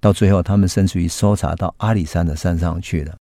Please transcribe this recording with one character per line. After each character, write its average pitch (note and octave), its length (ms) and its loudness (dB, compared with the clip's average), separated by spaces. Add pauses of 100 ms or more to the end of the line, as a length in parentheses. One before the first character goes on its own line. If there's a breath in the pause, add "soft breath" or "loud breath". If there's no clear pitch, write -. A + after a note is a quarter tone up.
到 G#2 100 4
最 G2 220 4
后， F2+ 100 2
他 G2 140 2
们 G2 100 4
甚 F#2+ 180 0
至 F2+ 160 0
于 F2 60 0
搜 G#2 280 0
查 D#2+ 200 -4
到 F2 220 -6
阿 A2 160 0
里 G2 100 0
山 F2 220 -2
的 D#2 100 -2
山 E2+ 240 -2
上 E2+ 220 -2
去 E2 240 -6
了。 E2 100 -14 (140)